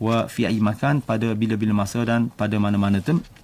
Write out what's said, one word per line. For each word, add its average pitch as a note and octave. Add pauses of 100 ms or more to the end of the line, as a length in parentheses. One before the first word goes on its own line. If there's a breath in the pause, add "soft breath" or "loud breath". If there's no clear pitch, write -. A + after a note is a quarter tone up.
wa A2+
fi G#2+
ayyi A2
makan, A#2+
pada A2+
bila-bila G#2+
masa A#2+
dan A#2
pada G#2+
mana-mana G2+
tem-, D#3 (220)